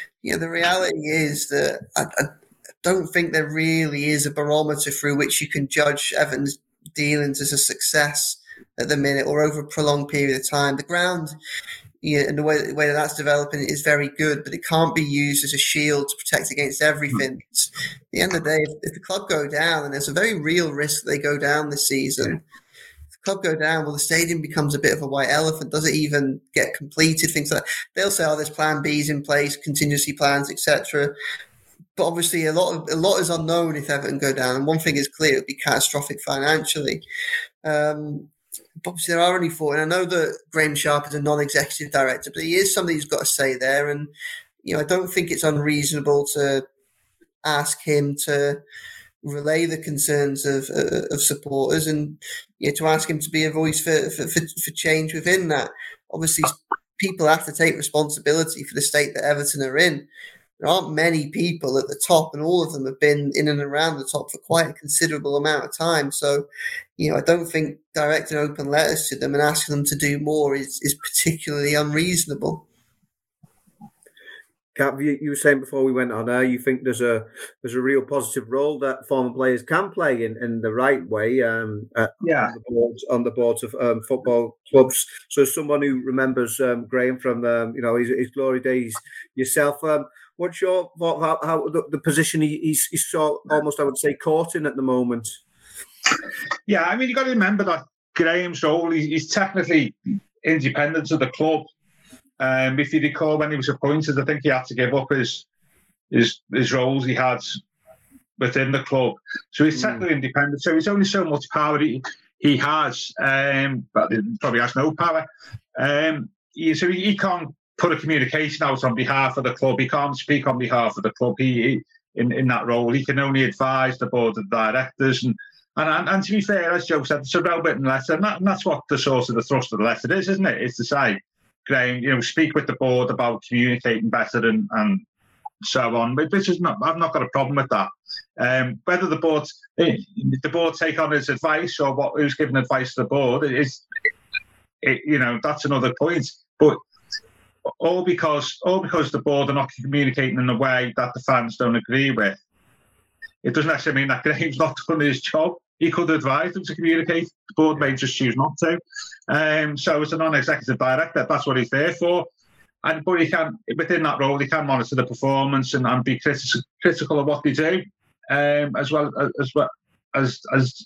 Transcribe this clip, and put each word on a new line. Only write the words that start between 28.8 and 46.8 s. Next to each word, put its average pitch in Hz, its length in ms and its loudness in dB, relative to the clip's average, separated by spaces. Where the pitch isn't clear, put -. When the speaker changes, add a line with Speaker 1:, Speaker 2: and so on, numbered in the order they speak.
Speaker 1:
Bs 147 260 0
in 143 140 -2
place, 143 340 0
contingency 147 560 0
plans, 139 380 2
et - 80 -10
cetera." 143 540 0
But 160 100 4
obviously, 165 380 0
a 156 80 2
lot 180 220 2
of, - 140 -8
a 160 60 0
lot 185 240 4
is 170 100 2
unknown 165 460 0
if 143 140 -8
Everton 139 280 -2
go 139 160 2
down, 127 220 0
and 135 100 0
one 160 140 4
thing 160 180 0
is 143 100 0
clear: 151 260 2
it 131 60 2
would - 80 -8
be 135 80 -8
catastrophic 139 640 -2
financially. 143 800 -2
Um, 151 640 -2
but 180 80 -6
obviously, 175 220 -4
there 170 100 4
are 180 120 4
only 175 140 0
four, 156 260 -2
and 156 60 2
I 160 160 2
know 185 80 2
that 175 340 0
Graham 151 260 2
Sharp 147 320 0
is 143 60 -12
a 147 80 -2
non-executive 147 720 0
director, 131 420 0
but 165 100 -8
he 165 120 0
is 190 180 2
somebody 175 220 0
who's 147 100 -4
got 151 160 -4
a 156 40 -4
say 135 320 0
there. 139 320 0
And, 147 180 -4
you 185 100 -4
know, 156 80 0
I 147 40 0
don't 185 220 0
think 180 220 -2
it's - 140 -2
unreasonable 147 920 2
to 139 320 2